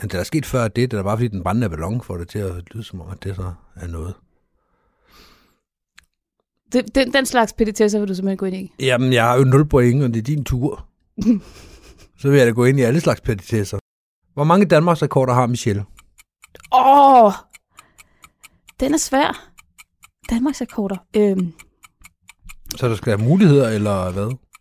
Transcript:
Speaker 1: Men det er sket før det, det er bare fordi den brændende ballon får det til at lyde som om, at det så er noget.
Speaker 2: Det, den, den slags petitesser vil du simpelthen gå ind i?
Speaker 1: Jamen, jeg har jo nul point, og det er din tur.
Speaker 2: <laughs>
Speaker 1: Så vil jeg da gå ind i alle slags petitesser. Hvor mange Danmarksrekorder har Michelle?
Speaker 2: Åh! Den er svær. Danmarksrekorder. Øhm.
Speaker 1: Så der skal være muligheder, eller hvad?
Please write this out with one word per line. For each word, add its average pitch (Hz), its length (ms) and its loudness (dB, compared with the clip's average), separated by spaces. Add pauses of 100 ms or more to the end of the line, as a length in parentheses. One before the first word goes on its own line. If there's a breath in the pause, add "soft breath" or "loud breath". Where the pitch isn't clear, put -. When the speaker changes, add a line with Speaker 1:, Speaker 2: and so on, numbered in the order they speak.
Speaker 1:
Men 101 80 -8
det 90 100 -6
er 90 40 -4
sket 151 220 -4
før 117 220 -2
det, 123 240 -2
det 107 80 -4
er 95 40 -4
bare 104 140 -2
fordi 120 100 -2
den 98 160 -8
brændende 92 260 -2
ballon 90 320 -6
får 92 160 -10
det 87 120 -10
til 107 100 -10
at 90 340 -10
lyde 110 100 -12
som 92 180 -16
om, 80 80 -16
at 95 140 -16
det 98 120 -8
så 90 180 -10 (220)
er 85 120 -14
noget. 82 260 -10 (2500 soft breath)
Speaker 2:
Det, - 220 -2
den, 262 180 0
den 269 120 2
slags 233 280 0
petitesser 214 460 0
vil 208 80 -4
du 190 80 -6
simpelthen 190 220 -4
gå 196 80 -6
ind 190 100 -6
i? 190 240 -12
Speaker 1:
Jamen, 127 340 0
jeg 117 100 4
har 123 140 2
jo 135 60 4
nul 135 240 4
point, 127 360 2
og 123 60 0
det 113 80 -4
er 110 60 -4
din 143 200 -4
tur. 131 440 -6 (300)
Speaker 2:
<laughs> - 1000 -6
Speaker 1:
Så 139 100 -2
vil 143 80 6
jeg 123 100 6
da 117 40 2
gå 123 140 2
ind 135 140 2
i - 20 2
alle 123 180 2
slags 131 220 -2
petitesser. 101 580 -4 (540)
Hvor 143 100 -4
mange 180 220 4
Danmarksrekorder 151 680 2
har 123 140 2
Michelle? 104 380 -4 (880)
Speaker 2:
Åh! 269 580 6 (1500 soft breath)
Den 277 140 -2
er 320 40 0
svær. - 520 -2 (800)
Danmarksrekorder. 233 680 -4 (180)
Øhm. 190 380 0 (1200)
Speaker 1:
Så 123 120 -2
der 113 60 -2
skal 104 220 -2
være 110 120 0
muligheder, 143 400 4
eller 101 420 -2
hvad? 101 200 -6 (300)